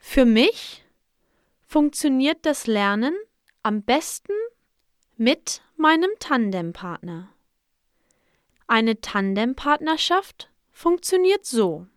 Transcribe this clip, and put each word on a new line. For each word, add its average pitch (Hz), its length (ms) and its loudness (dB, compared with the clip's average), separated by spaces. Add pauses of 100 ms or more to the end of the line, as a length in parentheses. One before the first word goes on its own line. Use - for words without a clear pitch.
Für 269 140 4
mich 240 600 2 (800)
funktioniert 294 800 0
das 294 200 -2
Lernen 214 480 0 (480)
am 214 220 -4
besten - 500 -4 (840)
mit 240 440 -2 (140)
meinem 320 340 2 (100)
Tandempartner. 180 1080 -6 (1400)
Eine 226 340 2
Tandempartnerschaft 285 1500 -2 (220)
funktioniert 370 760 0
so. 180 520 -2